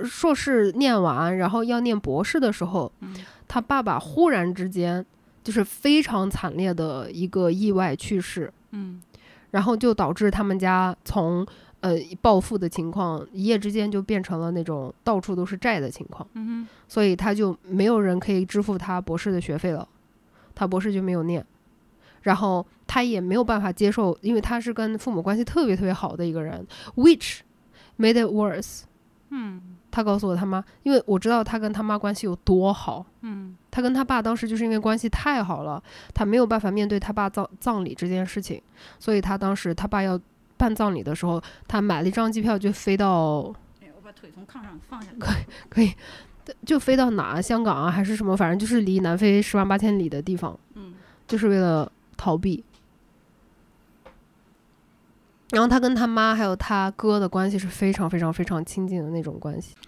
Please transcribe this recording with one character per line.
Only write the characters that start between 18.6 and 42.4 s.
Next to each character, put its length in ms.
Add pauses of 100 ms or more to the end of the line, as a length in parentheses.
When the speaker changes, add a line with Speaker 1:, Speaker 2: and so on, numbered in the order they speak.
Speaker 1:
付 160
他 220
博 180
士 140
的 80
学 180
费 140
了， 160 (640)
他 120
博 140
士 120
就 100
没 80
有 140
念。 200 (800)
然 140
后 300 (200)
他 160
也 180
没 140
有 100
办 180
法 100
接 180
受， 320
因 120
为 60
他 200
是 140
跟 240
父 120
母 120
关 140
系 80
特 200
别 100
特 80
别 100
好 240
的 100
一 60
个 100
人， 240 (300)
which 420 (580)
made 180
it 120
worse。 560 (480)
Speaker 2:
嗯。 460 (140)
Speaker 1:
他 120
告 160
诉 100
我 80
他 80
妈， 180 (200)
因 100
为 140
我 120
知 100
道 160
他 140
跟 140
他 100
妈 140
关 180
系 120
有 100
多 360
好。 340 (140)
Speaker 2:
嗯。 360 (140)
Speaker 1:
他 100
跟 140
他 100
爸 160
当 160
时 120
就 80
是 80
因 60
为 80
关 200
系 100
太 360
好 180
了， 200 (300)
他 140
没 100
有 80
办 160
法 100
面 160
对 120
他 140
爸 180
葬-， 180 (120)
葬 240
礼 100
这 140
件 180
事 160
情， 180 (380)
所 160
以 60
他 180
当 160
时 180
他 140
爸 160
要 180 (360)
办 180
葬 180
礼 100
的 120
时 100
候， 160 (280)
他 120
买 220
了 60
一 20
张 200
机 120